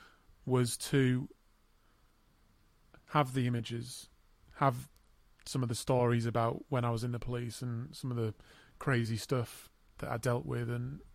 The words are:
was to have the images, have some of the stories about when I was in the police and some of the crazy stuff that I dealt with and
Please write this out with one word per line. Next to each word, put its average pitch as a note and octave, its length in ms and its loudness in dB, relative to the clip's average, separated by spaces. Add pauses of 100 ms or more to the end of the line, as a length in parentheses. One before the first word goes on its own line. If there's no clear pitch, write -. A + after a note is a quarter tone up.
(460)
was B2 320 2
to B2+ 520 2 (1800)
have C#3 240 2
the B2+ 140 2
images, A#2 640 -4 (460)
have C3 340 2 (560)
some C3 180 -2
of A#2+ 60 0
the A#2 60 -2
stories A#2+ 500 4
about A#2 420 0
when B2+ 160 0
I A#2+ 60 2
was A#2 140 0
in B2 100 -2
the A#2 60 -4
police A#2+ 420 -6
and B2 340 -6
some C3 160 -6
of A#2+ 60 -2
the A2+ 160 0 (460)
crazy A#2 380 2
stuff - 520 -2 (300)
that - 120 -6
I A#2+ 60 -2
dealt B2 280 0
with A#2+ 240 -4
and B2 300 -6 (160)